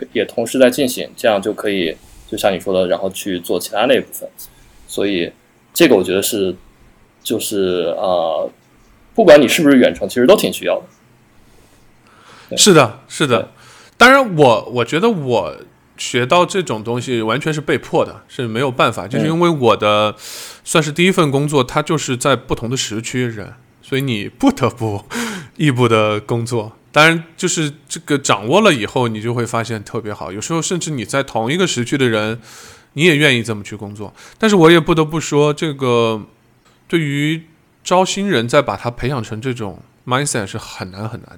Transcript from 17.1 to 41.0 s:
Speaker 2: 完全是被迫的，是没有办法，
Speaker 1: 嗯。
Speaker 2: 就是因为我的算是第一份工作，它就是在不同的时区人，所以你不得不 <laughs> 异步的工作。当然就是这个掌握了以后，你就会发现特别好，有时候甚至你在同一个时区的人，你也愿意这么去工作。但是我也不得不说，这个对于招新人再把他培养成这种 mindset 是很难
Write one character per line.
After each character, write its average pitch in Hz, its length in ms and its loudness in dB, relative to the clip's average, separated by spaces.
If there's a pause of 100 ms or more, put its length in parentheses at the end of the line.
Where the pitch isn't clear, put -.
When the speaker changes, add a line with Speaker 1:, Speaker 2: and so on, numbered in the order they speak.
Speaker 2:
完 110 180 0
全 156 140 -4
是 151 80 -6
被 143 160 0
迫 - 260 0
的， - 240 -12
是 - 180 -8
没 110 140 -4
有 135 100 0
办 127 220 0
法， 98 140 -8
Speaker 1:
嗯。 98 40 -12
Speaker 2:
就 135 80 -4
是 151 100 0
因 165 120 -2
为 175 80 2
我 123 300 2
的 104 360 2 (520)
算 165 180 2
是 147 80 -6
第 175 140 2
一 190 80 4
份 165 180 2
工 143 160 0
作， 143 160 2
它 156 180 -4
就 160 160 -2
是 131 200 -4
在 135 180 2
不 127 180 -6
同 117 160 -6
的 131 60 -4
时 113 260 -6
区 123 220 -4
人， 104 300 -10 (280)
所 - 160 -4
以 131 40 -2
你 113 260 -4
不 - 240 2
得 120 180 0
不 107 320 -6 (300)
<laughs> 180 240 -16
异 151 160 2
步 123 160 4
的 107 320 2
工 117 260 -4
作。 110 280 -6 (180)
当 151 160 6
然 165 160 0 (140)
就 185 100 -2
是 160 240 -4 (160)
这 - 140 -10
个 147 160 -2
掌 107 320 0
握 175 100 4
了 208 140 6
以 110 120 -2
后， 120 220 0
你 107 140 -6
就 117 120 -4
会 120 120 -2
发 117 180 -2
现 113 180 -8
特 110 200 -10
别 104 120 -8
好， 80 160 -10
有 98 120 -10
时 - 100 -8
候 165 100 -2
甚 180 160 -4
至 160 140 -6
你 120 140 -6
在 139 180 -2
同 117 260 -4
一 147 60 -2
个 185 100 0
时 123 200 -2
区 147 120 -4
的 131 120 2
人， 110 280 -2 (560)
你 147 120 0
也 165 100 6
愿 143 180 4
意 117 80 0
这 110 140 -4
么 104 80 -10
去 107 140 -12
工 104 180 -14
作。 101 180 -14 (240)
但 220 120 2
是 202 80 4
我 160 120 8
也 170 80 8
不 170 160 2
得 160 120 2
不 156 160 -6
说， 147 320 2
这 151 200 -6
个 117 500 0 (680)
对 170 100 0
于 151 440 -4 (380)
招 185 220 2
新 196 260 -4
人 120 160 0
再 143 160 2
把 113 140 -2
他 117 160 -6
培 120 160 -6
养 131 160 -4
成 107 160 -10
这 131 140 -6
种 101 260 -10 (260)
mindset 127 400 -2
是 117 120 -10
很 - 340 -12
难 101 160 -10